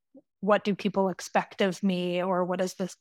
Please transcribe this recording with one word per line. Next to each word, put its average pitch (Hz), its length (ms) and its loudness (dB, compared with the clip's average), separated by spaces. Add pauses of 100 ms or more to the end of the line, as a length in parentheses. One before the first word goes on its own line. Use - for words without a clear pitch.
(420)
what 202 220 4
do 208 120 0
people 196 340 0
expect - 520 -4
of 190 200 0
me, 180 400 0
or 180 240 0
what 180 140 -2
does 185 160 -2
this 185 260 -6